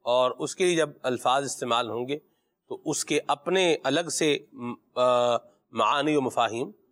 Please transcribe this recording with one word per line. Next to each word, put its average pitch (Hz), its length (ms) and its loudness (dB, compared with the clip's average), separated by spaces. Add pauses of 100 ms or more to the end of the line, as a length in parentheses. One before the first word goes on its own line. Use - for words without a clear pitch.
اور 127 300 2
اس - 240 -6
کے 185 100 0
لیے 180 100 2
جب 156 140 0 (140)
الفاظ 127 400 0
استعمال 120 460 -2
ہوں 120 180 -6
گے 143 100 -4 (500)
تو - 180 -12
اس 151 200 -2
کے 147 220 0
اپنے 175 560 2
الگ 147 260 -2
سے 147 280 0 (140)
م-، 120 220 -10 (220)
آ، 123 400 2 (360)
معانی 139 440 2
و 143 60 2
مفاہیم 120 500 -2 (200)